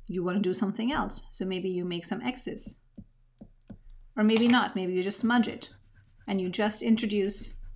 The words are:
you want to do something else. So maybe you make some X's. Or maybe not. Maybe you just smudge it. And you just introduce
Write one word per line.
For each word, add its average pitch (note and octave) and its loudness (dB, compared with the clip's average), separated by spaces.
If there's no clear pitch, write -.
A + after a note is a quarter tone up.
you F3 -2
want F3+ 0
to G3+ 2
do F#3 2
something A3 0
else. - -4
So - -6
maybe F#3 -4
you F3+ -2
make F3 -4
some - -6
X's. - -8
Or G#3+ 2
maybe A3+ 6
not. A#3+ 4
Maybe F#3 -2
you F3+ 2
just G3 -2
smudge A#3 4
it. - -10
And G3 0
you F3+ -2
just G#3+ 0
introduce G#3 0